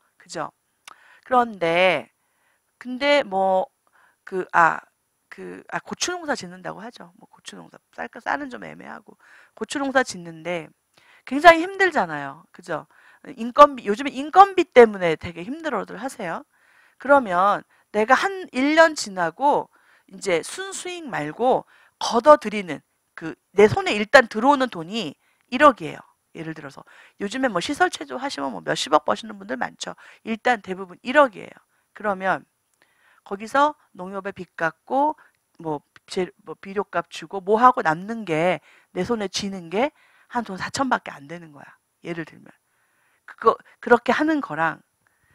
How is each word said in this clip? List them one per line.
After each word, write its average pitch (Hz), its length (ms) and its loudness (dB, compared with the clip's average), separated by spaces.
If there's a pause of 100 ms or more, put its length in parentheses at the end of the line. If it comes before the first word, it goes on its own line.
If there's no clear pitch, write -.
(180)
그죠? 170 340 -10 (760)
그런데, 180 840 2 (640)
근데 277 460 0
뭐, 190 440 0 (560)
그, 185 300 -6
아, 160 260 4 (500)
그, 185 420 -16
아, 170 80 -6
고추 - 320 -8
농사 330 240 -6
짓는다고 175 460 -14
하죠. 180 360 -20
뭐 175 120 -20
고추 - 260 -20
농사, 170 220 -20 (160)
쌀, 247 160 -10 (120)
쌀은 277 280 -4
좀 240 140 -14
애매하고. - 540 -18 (380)
고추 - 240 -8
농사 269 240 0
짓는데 165 640 -8 (560)
굉장히 330 360 6
힘들잖아요. 170 880 -2
그죠? 160 360 -10 (500)
인건비, 247 500 -2
요즘에 226 240 -4
인건비 359 540 2
때문에 196 520 4
되게 170 260 -10
힘들어들 247 540 -8
하세요. 214 460 -10 (540)
그러면 202 640 2 (280)
내가 214 240 4
한 381 380 -2
일 277 220 0
년 330 200 6
지나고 185 720 -2 (440)
이제 185 300 -2
순수익 359 680 -10
말고 156 560 -2 (340)
걷어들이는 214 840 4 (340)
그 160 200 -10 (160)
내 202 160 8
손에 370 260 0
일단 214 340 6
들어오는 247 420 2
돈이 175 460 -8 (340)
일억이에요. 240 480 4 (380)
예를 160 180 -10
들어서 151 300 -16 (380)
요즘에 240 280 -2
뭐 240 120 -2
시설체조 285 560 -2
하시면 277 340 -6
뭐 170 140 -10
몇십억 151 400 2
버시는 - 340 -4
분들 208 180 -8
많죠. 170 380 -8 (280)
일단 226 380 0
대부분 185 420 -12
일억이에요. 247 460 2 (440)
그러면 190 520 -2 (800)
거기서 254 520 0 (160)
농협에 190 400 -10
빚 180 240 -14
갚고 262 600 -2 (440)
뭐 156 220 -8 (260)
제-, 180 240 -4 (140)
뭐 156 160 -14
비료값 196 480 -6
주고 190 320 -12
뭐 202 180 2
하고 254 220 6
남는 196 440 -2
게 165 340 0 (320)
내 180 120 -4
손에 208 240 -4
쥐는 190 420 -8
게 226 220 0 (360)
한 240 160 -4
돈 190 140 -10
사천 262 320 -4
밖에 - 220 -2
안 139 160 -18
되는 165 240 -16
거야. 147 120 -20 (400)
예를 165 220 -8
들면. - 200 -20 (800)
그거, - 300 2 (240)
그렇게 240 320 2
하는 302 300 0
거랑. 156 400 -4 (540)